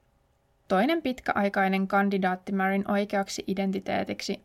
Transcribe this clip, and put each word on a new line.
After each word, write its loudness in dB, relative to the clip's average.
Toinen 2
pitkäaikainen 0
kandidaatti 0
Maryn 0
oikeaksi -2
identiteetiksi -4